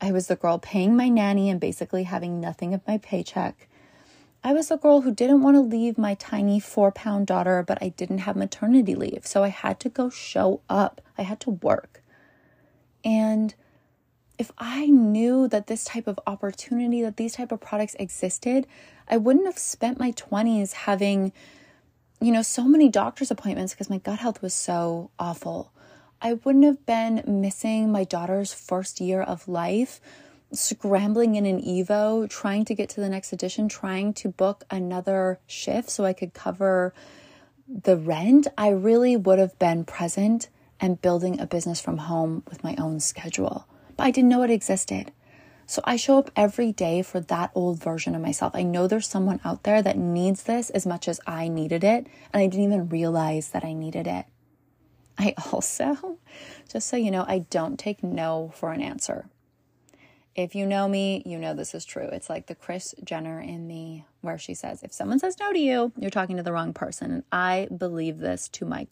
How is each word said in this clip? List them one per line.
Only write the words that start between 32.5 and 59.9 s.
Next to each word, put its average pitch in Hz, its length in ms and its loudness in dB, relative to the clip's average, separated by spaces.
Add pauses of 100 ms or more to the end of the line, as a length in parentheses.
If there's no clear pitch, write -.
to 220 100 -4
get 196 160 -4
to - 100 -10
the 202 100 -4
next 190 220 -8
edition, 190 360 -4
trying 196 460 -4
to - 160 -6
book 190 400 0
another 185 760 -2
shift - 440 -6
so - 140 -2
I 190 100 2
could 180 180 -8
cover 185 640 0 (720)
the 190 280 2
rent. 170 500 6 (100)
I 208 120 4
really 226 480 4
would 190 220 6
have 190 200 2
been 170 260 2
present 202 640 0 (320)
and 180 220 0
building 180 360 2
a - 80 -4
business 170 340 -4
from 170 180 -4
home 160 500 -2
with - 160 -16
my 165 120 -6
own 156 240 -4
schedule. - 680 -6 (300)
But - 80 0
I 262 60 6
didn't 247 200 6
know 247 120 4
it 240 80 2
existed. 190 640 -2 (540)
So - 180 -6
I 247 120 2
show 269 220 6
up 277 180 2
every 208 340 2
day 175 320 0
for 185 160 -6
that 170 360 -4
old 175 280 0
version 165 320 -4
of 165 80 -4
myself. - 320 -2
I 180 80 -2
know 180 240 2
there's 214 220 0
someone 190 360 0
out 170 200 -6
there 214 180 4
that 196 160 0
needs 180 460 0
this 233 260 -2
as 190 160 -2
much 175 220 -6
as 165 180 -4
I 165 220 -6
needed 165 340 -2
it, 226 240 2 (260)
and 202 80 2
I 196 60 4
didn't 190 200 2
even 196 220 0
realize 165 600 -2
that 170 160 -6
I 160 80 -6
needed 160 340 -6
it. 170 200 -6 (920)
I 202 160 2 (160)
also, - 680 -4 (520)
just 226 160 -6
so - 100 -6
you 226 140 0
know, 185 160 -2
I 190 140 -2 (100)
don't 170 300 -4
take 208 240 -8
no 160 500 -4
for 165 160 -8
an 160 100 -8
answer. - 460 -8 (1080)